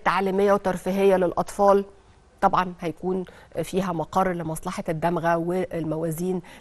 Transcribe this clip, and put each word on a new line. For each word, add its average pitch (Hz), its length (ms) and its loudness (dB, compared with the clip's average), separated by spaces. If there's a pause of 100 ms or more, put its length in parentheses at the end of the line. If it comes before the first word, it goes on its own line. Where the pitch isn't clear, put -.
تعليمية 196 480 2
وترفيهية 190 640 2
للأطفال. 196 680 4 (560)
طبعا 180 400 2
هيكون 180 420 -4 (400)
فيها 185 300 -2
مقر 185 380 0
لمصلحة 175 580 -6
الدمغة 170 480 0
والموازين 170 1040 -4 (200)